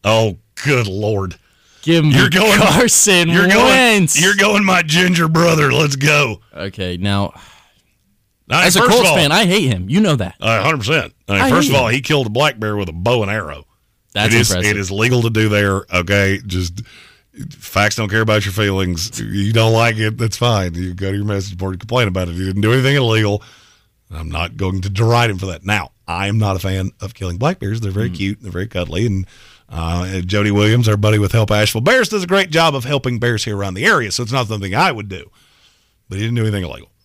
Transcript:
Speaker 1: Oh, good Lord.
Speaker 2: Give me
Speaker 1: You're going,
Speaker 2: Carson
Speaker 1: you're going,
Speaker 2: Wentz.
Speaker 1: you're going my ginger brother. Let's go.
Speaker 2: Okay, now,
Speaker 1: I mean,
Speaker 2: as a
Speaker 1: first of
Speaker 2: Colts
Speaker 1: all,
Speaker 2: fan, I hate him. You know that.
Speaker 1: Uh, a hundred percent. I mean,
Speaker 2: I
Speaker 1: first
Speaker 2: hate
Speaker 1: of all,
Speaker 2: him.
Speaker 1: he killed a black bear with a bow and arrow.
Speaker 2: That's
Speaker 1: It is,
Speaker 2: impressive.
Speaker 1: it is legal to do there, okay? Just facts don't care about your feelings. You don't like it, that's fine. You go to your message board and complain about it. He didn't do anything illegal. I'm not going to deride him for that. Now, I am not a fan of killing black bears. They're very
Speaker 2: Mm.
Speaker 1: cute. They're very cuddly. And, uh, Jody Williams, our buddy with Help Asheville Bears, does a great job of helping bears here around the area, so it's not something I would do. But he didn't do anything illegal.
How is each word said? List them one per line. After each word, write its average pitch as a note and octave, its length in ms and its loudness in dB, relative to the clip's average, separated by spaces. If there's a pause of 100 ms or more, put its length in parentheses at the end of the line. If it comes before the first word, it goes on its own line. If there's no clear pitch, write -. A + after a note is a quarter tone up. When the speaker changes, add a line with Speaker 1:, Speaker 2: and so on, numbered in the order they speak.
Speaker 1:
Oh, A2 360 2 (260)
good B2 220 2
Lord. G2 480 -4 (480)
Speaker 2:
Give E3 200 2
me D3+ 140 4
Speaker 1:
You're C3 120 4
going, G3+ 300 4
Speaker 2:
Carson F3+ 680 4
Speaker 1:
you're F3+ 180 4
going, G#3+ 180 4
Speaker 2:
Wentz. A3+ 560 4
Speaker 1:
you're G3 140 2
going G3+ 300 2
my F#3 160 4
ginger E3+ 480 2
brother. D#3+ 420 4
Let's C#3+ 240 0
go. C#3+ 460 0 (120)
Speaker 2:
Okay, F2+ 440 -6
now, G2+ 340 -2 (1160)
Speaker 1:
I C3 80 0
mean, F3 100 4
Speaker 2:
as F#3 80 2
a G3 40 4
Speaker 1:
first A#3+ 100 4
of A3+ 60 6
Speaker 2:
Colts G#3 140 4
Speaker 1:
all, D3 60 4
Speaker 2:
fan, D3 160 2
I G3+ 140 2
hate F3+ 220 2
him. F#2+ 220 -2
You F#3 120 2
know E3+ 160 4
that. F#2+ 240 -4
Speaker 1:
Uh, A2 180 0
a F#2+ 40 -2
hundred D3 160 0
percent. B2 340 -2 (160)
I G2+ 40 -2
mean, - 80 2
Speaker 2:
I C4+ 80 2
Speaker 1:
first D3+ 200 2
Speaker 2:
hate C#3 60 2
Speaker 1:
of C3+ 60 4
all, A#2 60 0
Speaker 2:
him. A2+ 80 0
Speaker 1:
he C#3 60 -2
killed C3+ 260 0
a G#2 40 -6
black C3+ 280 0
bear G#2+ 160 -2
with G2 140 -4
a D#2 40 -10
bow A2+ 280 0
and G2 100 -2
arrow. D2+ 340 -6 (480)
Speaker 2:
That's G#2+ 200 0
Speaker 1:
It A2+ 80 4
is, A2+ 100 2
Speaker 2:
impressive. F#2+ 240 0
Speaker 1:
it G2+ 40 -2
is F#2+ 120 -6
legal A#2 300 0
to A#2 80 0
do A2 180 2
there, G2+ 460 0
okay? G2 520 0
Just F#2 360 -6 (680)
facts - 440 -2
don't G#2+ 140 -4
care A2+ 120 0
about G#2+ 240 2
your G2 80 -4
feelings. F#2+ 680 -2
You G#2 320 -4
don't A2+ 200 4
like A2+ 240 2
it, A2 200 -4
that's A2+ 200 -4
fine. G2+ 360 -2
You F2+ 200 -8
go F#2+ 180 -6
to G2+ 40 -4
your G2+ 100 -4
message G2 320 -6
board F#2+ 180 -6
and F2+ 40 -14
complain A#2+ 300 -2
about F2+ 180 -4
it. E2+ 60 -8
He F#2 120 -6
didn't F#2+ 160 -4
do G#2+ 120 2
anything C3+ 240 2
illegal. A2 440 0 (680)
I'm D#2 180 -10
not D#2+ 280 -6
going F#2+ 240 -2
to G2 80 -4
deride A2+ 400 2
him G2 80 -4
for F#2+ 80 -8
that. F2 180 -10
Now, G2 280 -4 (160)
I F2+ 200 -4
am G#2+ 120 0
not G2+ 160 0
a F#2 40 -6
fan F#2+ 400 -4
of G#2 140 -12
killing F2 240 -8
black D#3 220 -2
bears. A2 200 -6
They're G#2 120 -4
very G#2 180 -2
Speaker 2:
Mm. F2 60 -8
Speaker 1:
cute. G2 260 -4
They're G2+ 100 -14
very F2+ 160 -6
cuddly. F2+ 380 -4
And, G2 220 -2 (420)
uh, F2 520 -4
Jody G#2 280 -2
Williams, G#2+ 400 2
our G#2 80 2
buddy G#2+ 220 2
with G2+ 120 0
Help A2 200 2
Asheville G#2+ 300 0
Bears, A3+ 280 2
does G3+ 140 -2
a F3 40 -8
great F#3+ 220 0
job D#3+ 240 2
of B2 120 -6
helping C3 340 -4
bears A#2 260 -2
here G#2 100 -6
around G2 200 -6
the A2+ 100 -6
area, C#3 260 0
so A#2+ 120 -4
it's G#2+ 80 -8
not B2+ 160 -2
something G2 260 -6
I D#3+ 180 2
would G#2 180 -10
do. F#2 200 -12 (800)
But F#2+ 80 -8
he G#2 60 -4
didn't A#2 140 -2
do A2+ 40 0
anything G#2 220 -2
illegal. C2 260 -12 (140)